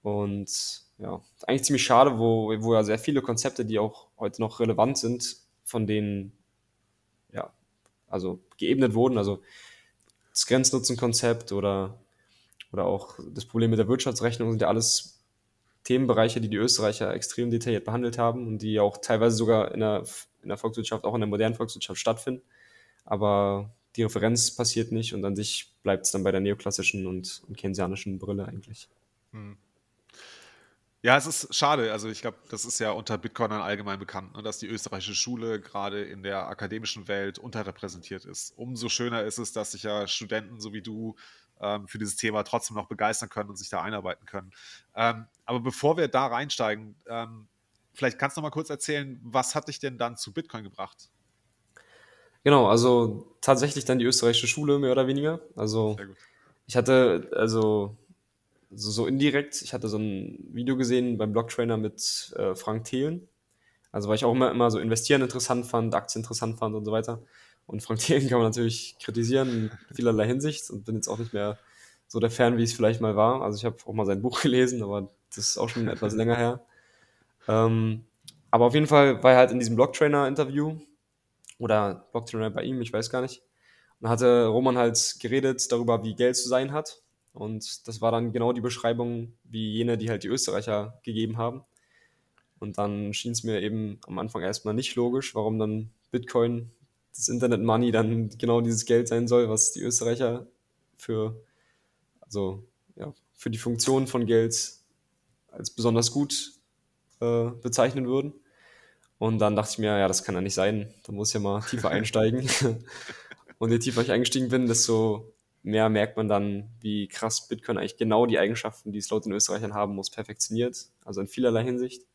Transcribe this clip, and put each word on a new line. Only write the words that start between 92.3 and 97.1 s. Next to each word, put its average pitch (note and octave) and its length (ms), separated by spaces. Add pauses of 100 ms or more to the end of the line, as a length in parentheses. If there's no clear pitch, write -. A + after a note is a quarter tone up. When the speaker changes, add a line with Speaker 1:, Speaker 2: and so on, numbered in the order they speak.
Speaker 1:
Und G#2 180
dann G#2 360
schien A#2+ 180
es A#2 120
mir A2 180
eben G#2+ 440
am F#2 140
Anfang G#2 240
erstmal G#2 300
nicht B2 220
logisch, B2 380
warum A2 240
dann A2 320 (220)
Bitcoin, A#2+ 580 (420)